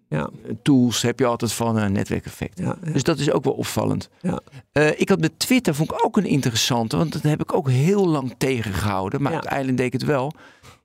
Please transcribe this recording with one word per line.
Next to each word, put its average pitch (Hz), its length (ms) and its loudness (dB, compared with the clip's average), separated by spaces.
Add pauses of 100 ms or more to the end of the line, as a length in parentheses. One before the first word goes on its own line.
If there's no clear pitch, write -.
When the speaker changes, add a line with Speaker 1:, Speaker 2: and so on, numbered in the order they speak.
Speaker 1:
Ja. 151 220 -4 (320)
Speaker 2:
tools 123 400 4
heb 120 160 0
je 131 80 2
altijd 120 260 0
van, 113 260 0
eh, 107 100 2
netwerkeffect. - 680 -4
Speaker 1:
Ja, - 260 -4
ja. 151 80 -4
Speaker 2:
Dus 139 100 0
dat 160 160 0
is 147 120 0
ook 160 140 0
wel 131 80 0
opvallend. 107 560 -4 (120)
Speaker 1:
Ja. - 200 -4 (320)
Speaker 2:
Eh, 151 280 2
ik - 80 2
had 190 120 4
met 156 180 -2
Twitter, 247 360 2
vond 151 180 -2
ik 466 120 0
ook - 120 0
een 190 100 2
interessante, 117 680 0
want 165 160 0
dat 156 100 -8
heb 151 180 2
ik - 140 -4
ook 151 160 0
heel 180 380 4
lang 131 300 -2
tegengehouden, 104 840 -2
maar 135 100 0
Speaker 1:
Ja. 156 60 -4
Speaker 2:
uiteindelijk 131 380 -2
deed 127 100 0
ik 123 60 -4
het 127 120 -4
wel. 143 280 -2 (520)